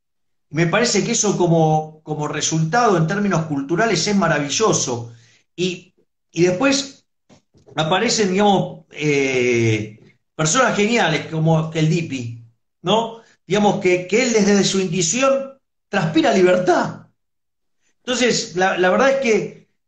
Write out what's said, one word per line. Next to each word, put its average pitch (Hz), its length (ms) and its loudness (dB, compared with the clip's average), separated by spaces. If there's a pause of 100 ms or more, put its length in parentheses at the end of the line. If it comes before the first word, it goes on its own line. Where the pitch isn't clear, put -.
(500)
Me 160 160 0
parece 208 360 0
que 233 100 -4
eso 202 240 0
como, 160 680 0
como 151 260 -8
resultado 160 680 0
en 165 100 2
términos 190 400 -2
culturales 170 600 -2
es 208 80 -2
maravilloso. 147 1000 -2 (440)
Y, 180 380 -6 (360)
y 165 120 -2
después - 640 -2 (680)
aparecen, 185 580 0
digamos, 196 580 0
eh, 123 1080 0 (380)
personas 208 400 0
geniales 202 500 0
como 160 440 0
que - 80 -6
el 156 100 2
Dipi, 135 560 -4 (380)
¿no? 214 380 -2 (260)
Digamos 202 340 2
que, 180 260 0
que 226 160 0
él 240 120 0
desde 202 280 4
su 190 160 0
intuición 190 800 -2 (300)
transpira 208 440 0
libertad. 190 760 2 (920)
Entonces, 240 580 -2
la, 185 220 2
la 180 120 2
verdad 254 200 4
es 269 60 0
que, 226 480 -2 (240)